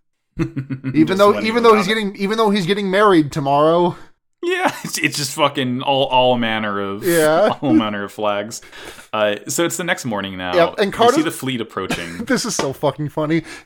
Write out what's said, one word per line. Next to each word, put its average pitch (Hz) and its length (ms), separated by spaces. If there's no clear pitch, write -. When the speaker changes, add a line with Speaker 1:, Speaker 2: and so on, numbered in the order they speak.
Speaker 1:
<laughs> - 220
Speaker 2:
Even 135 680
Speaker 1:
Just 190 120
Speaker 2:
though, 202 140
Speaker 1:
when 208 100
he 220 60
Speaker 2:
even 233 140
Speaker 1:
was - 0
Speaker 2:
though 233 80
Speaker 1:
on 214 60
Speaker 2:
he's 202 100
Speaker 1:
it. - 20
Speaker 2:
getting, 208 280
even 202 200
though 220 120
he's 202 160
getting 196 260
married 185 400
tomorrow. 156 640
Speaker 1:
Yeah, 359 320
<laughs> - 60
it's, - 140
it's 151 200
just 143 180
fucking 135 480
all, 135 240
all 127 300
manner 110 440
of, 101 240
Speaker 2:
Yeah. 170 520
Speaker 1:
<laughs> - 40
all - 120
manner 104 300
of 101 80
flags. 104 500
Uh, 107 220
so 165 160
it's 165 140
the 180 80
next 180 180
morning 101 340
now. 92 160
Speaker 2:
Yep, 170 260
and 214 80
Speaker 1:
You 190 40
Speaker 2:
Carter's 233 240
Speaker 1:
see 320 60
the 165 100
fleet 131 300
approaching. 87 640
Speaker 2:
<laughs> - 0
This - 180
is 220 100
so 135 200
fucking 147 360
funny. 156 340